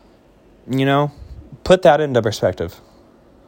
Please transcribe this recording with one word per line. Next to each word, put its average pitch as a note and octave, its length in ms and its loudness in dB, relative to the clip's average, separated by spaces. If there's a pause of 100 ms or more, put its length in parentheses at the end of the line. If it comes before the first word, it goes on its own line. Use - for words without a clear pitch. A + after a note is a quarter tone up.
(680)
You C3+ 160 -2
know, C#3+ 280 0 (500)
put F#3 200 2
that D3+ 180 6
into C#3 220 0
perspective. F#2 580 -6 (680)